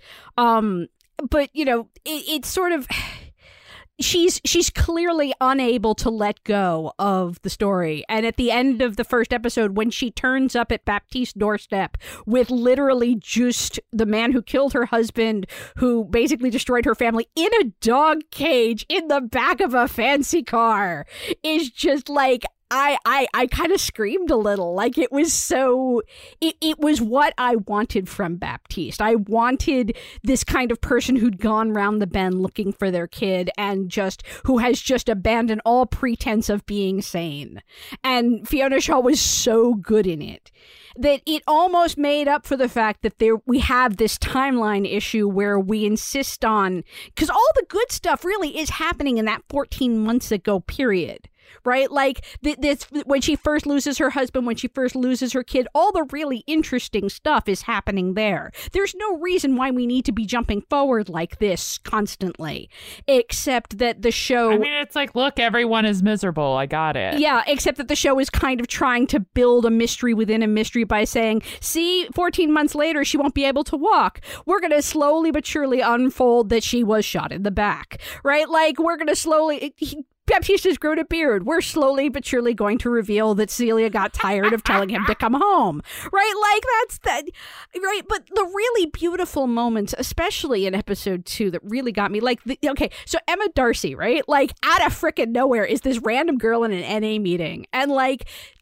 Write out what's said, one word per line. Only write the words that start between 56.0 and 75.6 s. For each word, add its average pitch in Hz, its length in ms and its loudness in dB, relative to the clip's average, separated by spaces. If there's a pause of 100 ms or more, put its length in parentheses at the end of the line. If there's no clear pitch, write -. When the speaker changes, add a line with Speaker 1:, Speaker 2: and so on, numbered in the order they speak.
Speaker 1:
really 277 340 -6
interesting 247 640 -2
stuff 285 400 0
is 190 140 -2
happening 196 520 -2
there. 196 380 0 (180)
There's 392 240 0
no 392 220 -4
reason 311 400 0
why 262 160 0
we 247 120 0
need 247 200 0
to 247 80 0
be 214 140 -2
jumping 233 440 -2
forward 269 380 2
like 165 320 -6
this 196 380 -2
constantly, 185 920 -6 (380)
except 247 720 0
that 233 240 -2
the 233 100 2
show 233 400 2
Speaker 2:
I 214 60 6
mean, 285 160 0
it's 294 200 -4
like, 285 220 -2
look, 262 240 0
everyone 226 460 2
is 196 180 2
miserable. 165 500 0
I 135 120 0
got 156 300 -2
it. 104 220 -2
Speaker 1:
Yeah, 302 300 2
except - 300 0
that 269 100 -6
the 294 80 -2
show 269 240 2
is 277 100 0
kind 262 300 0
of 240 80 -4
trying 254 400 2
to 285 100 2
build 240 480 4
a 226 40 4
mystery 233 440 0
within 220 300 0
a - 20 0
mystery 220 380 0
by 214 180 0
saying, 220 400 0 (160)
"See, 349 560 -2
fourteen 349 380 0
months 302 240 0
later, 302 280 0
she - 120 -2
won't 285 180 0
be 277 100 0
able 269 200 0
to - 120 -6
walk. 294 440 2 (260)
We're 370 140 2
gonna 302 220 2
slowly 311 500 2
but 302 140 -4
surely 269 340 -2